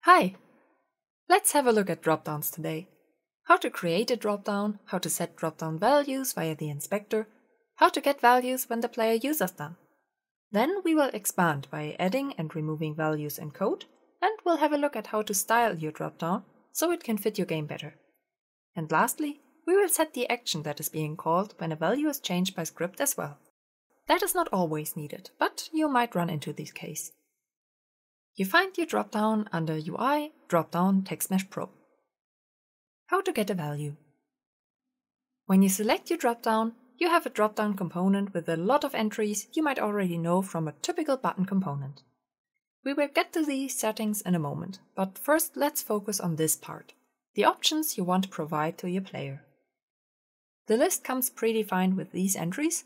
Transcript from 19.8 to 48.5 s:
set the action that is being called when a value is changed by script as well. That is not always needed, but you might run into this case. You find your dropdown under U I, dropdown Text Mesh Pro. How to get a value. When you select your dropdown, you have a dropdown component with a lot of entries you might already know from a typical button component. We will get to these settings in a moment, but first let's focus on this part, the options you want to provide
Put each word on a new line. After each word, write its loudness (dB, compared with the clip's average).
set 0
the -2
action -4
that -6
is -6
being -4
called 0
when -6
a -4
value 0
is -2
changed -2
by -4
script -6
as 0
well. -8
That 4
is -2
not 0
always -2
needed, -12
but -2
you 2
might 0
run 0
into -4
this -10
case. -12
You -2
find 4
your 0
dropdown 0
under -2
U -6
I, 0
dropdown 2
Text -6
Mesh 0
Pro. -8
How 2
to -2
get -2
a 0
value. -6
When 6
you 8
select 0
your 0
dropdown, 0
you 0
have 2
a -6
dropdown 0
component 0
with -4
a 0
lot 2
of -4
entries -2
you 0
might 0
already 0
know 2
from -4
a -6
typical -2
button -2
component. -4
We -2
will 2
get 0
to 2
these -2
settings -2
in 2
a 2
moment, -6
but -4
first 0
let's -2
focus -4
on -2
this 2
part, -16
the 2
options 2
you 0
want 2
to -10
provide -2